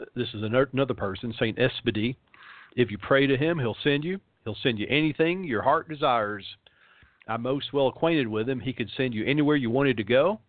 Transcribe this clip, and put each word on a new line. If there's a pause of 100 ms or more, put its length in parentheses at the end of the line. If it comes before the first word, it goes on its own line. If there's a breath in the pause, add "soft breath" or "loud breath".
(140)
this
is
ano-,
another
person,
Saint
Espedy, (600 loud breath)
if
you
pray
to
him,
he'll
send
you. (260)
He'll
send
you
anything
your
heart
desires. (840 soft breath)
I'm
most
well
acquainted
with
him.
He
could
send
you
anywhere
you
wanted
to
go.